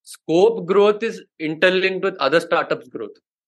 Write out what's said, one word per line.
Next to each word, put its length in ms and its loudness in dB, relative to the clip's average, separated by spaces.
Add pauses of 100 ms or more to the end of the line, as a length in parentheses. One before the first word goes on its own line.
(100)
Scope 480 2 (140)
growth 300 2
is 140 -6 (260)
interlinked 640 0
with 120 -4 (100)
other 140 2
startups 560 -4
growth. 200 -12 (320)